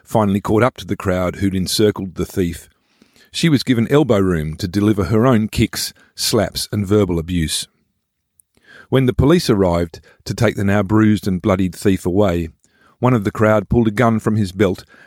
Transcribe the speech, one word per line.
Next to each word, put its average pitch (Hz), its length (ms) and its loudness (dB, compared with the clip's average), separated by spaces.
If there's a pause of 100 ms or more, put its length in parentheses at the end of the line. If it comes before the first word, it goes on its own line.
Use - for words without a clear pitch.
finally 104 380 0
caught 107 240 0
up 131 140 -2
to 92 80 -16
the 98 100 -6
crowd 90 420 -2
who'd 92 180 -2
encircled 95 600 -2
the 85 100 -4
thief, 87 440 -6 (680)
she 170 140 0
was 139 140 2
given 117 280 0
elbow 127 280 4
room 80 380 0
to 98 100 -4
deliver 101 380 0
her 110 200 2
own 110 220 2
kicks, - 440 -4 (220)
slaps, - 580 -4
and 101 140 -4
verbal 95 320 2
abuse. 82 500 -4 (1200)
When 131 180 2
the 123 40 2
police 151 380 2
arrived 87 520 0 (240)
to 101 100 -8
take 117 200 0
the 107 80 -2
now 101 200 2
bruised 107 440 2
and 92 140 -2
bloodied 95 320 0
thief 95 320 0
away, 87 440 0 (500)
one 127 160 2
of 104 80 -2
the 104 80 -2
crowd 107 380 2
pulled 117 180 2
a 107 40 0
gun 113 280 0
from 110 160 -2
his 101 160 -2
belt 95 340 -2 (200)